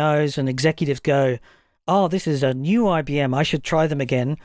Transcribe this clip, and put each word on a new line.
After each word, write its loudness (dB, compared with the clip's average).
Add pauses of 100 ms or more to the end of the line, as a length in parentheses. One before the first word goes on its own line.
(220)
Os -2
and -2
executives -2
go, 0 (480)
"Oh, 2
this -2
is 0
a 2
new 0
I 0
B -2
M, 0
I 0
should -2
try 0
them -2
again," -2